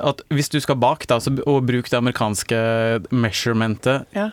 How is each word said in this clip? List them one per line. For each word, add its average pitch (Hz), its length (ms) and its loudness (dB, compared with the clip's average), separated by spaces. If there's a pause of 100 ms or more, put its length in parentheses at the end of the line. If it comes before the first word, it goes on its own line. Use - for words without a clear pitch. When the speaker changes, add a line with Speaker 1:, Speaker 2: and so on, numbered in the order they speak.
Speaker 1:
at 139 180 -2 (120)
hvis 143 180 0
du 151 80 0
skal 139 160 0
bake 127 320 0
da, 120 140 2
så, - 100 -2 (160)
og 139 180 4
bruke 123 240 0
det - 140 -2
amerikanske 113 1120 0
measurementet 117 1000 0
Speaker 2:
Ja. 208 200 -2